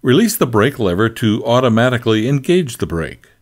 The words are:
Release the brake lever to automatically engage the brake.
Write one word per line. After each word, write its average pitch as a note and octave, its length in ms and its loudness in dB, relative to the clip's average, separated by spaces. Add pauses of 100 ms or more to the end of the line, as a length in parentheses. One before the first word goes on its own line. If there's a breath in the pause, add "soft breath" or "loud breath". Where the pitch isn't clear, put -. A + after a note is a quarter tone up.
Release F#3 340 2
the F#3 120 -2
brake A#2+ 320 0
lever G2+ 300 0
to A2 360 -2
automatically A#2 800 2
engage C#3+ 500 -2
the F2+ 100 -6
brake. D#2+ 400 -8 (140)